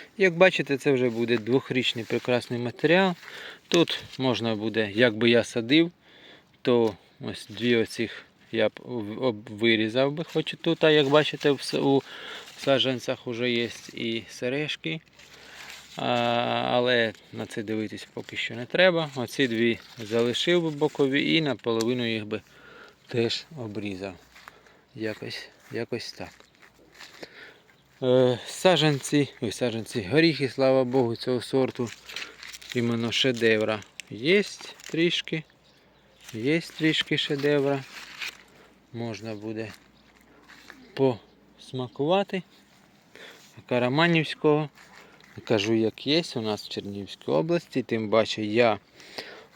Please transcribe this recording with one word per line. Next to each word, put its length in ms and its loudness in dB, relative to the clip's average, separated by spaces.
Як 180 4
бачите, 420 4
це 160 2
вже 180 4
буде 280 2
двохрічний 640 0
прекрасний 540 -2
матеріал. 560 2
Тут 360 2
можна 380 0
буде, 380 -2
якби 360 4
я 140 6
садив, 480 2
то 340 2
ось 280 -10
дві 280 0
оцих 480 -4
я 160 2
б 40 -4
об-, 380 -8
об-, 280 -4
вирізав 600 2
би, 120 -8
хоч 300 -4
і 20 -16
тут, 280 0
а 60 8
як 180 6
бачите, 420 4
в 100 2
с-, 180 -4
у 240 4
саджанцях 680 -2
вже 240 -4
є 200 0
і 360 -6
сережки. 720 -6
А, 100 -4
але 400 2
на 140 -8
це 160 -8
дивитись 520 -6
поки 220 -10
що 180 -6
не 120 -10
треба. 500 2
Оці 320 0
дві 300 2
залишив 640 0
би 80 -2
бокові 640 0
і 60 4
наполовину 680 0
їх 200 -4
би 140 -6
теж 400 -2
обрізав. 560 -8
Якось, 540 -10
якось 420 -6
так. 200 -14
Е, 440 4
саджанці, 840 2
ой, 100 -4
саджанці, 600 -4
горіхи, 360 2
слава 360 2
Богу, 320 2
цього 240 -2
сорту, 480 -2
іменно 380 0
шедевра. 680 2
Є 320 2
трішки, 520 -2
є 260 0
трішки 580 -2
шедевра. 640 0
Можна 420 -8
буде 380 -8
посмакувати. 1500 -2
Караманівського. 1000 2
Кажу, 300 0
як 320 0
є, 160 2
у 40 -4
нас 260 -4
в 20 -14
Чернігівській 640 -8
області. 500 0
Тим 280 -2
паче 340 2
я, 340 4